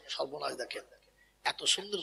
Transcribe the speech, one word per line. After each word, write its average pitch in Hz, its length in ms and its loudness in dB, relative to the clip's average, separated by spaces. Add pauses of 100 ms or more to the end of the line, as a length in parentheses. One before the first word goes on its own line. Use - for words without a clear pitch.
সর্বনাশ 139 460 -2
দেখেন। 120 300 -4 (600)
এত 127 200 0
সুন্দর 202 380 4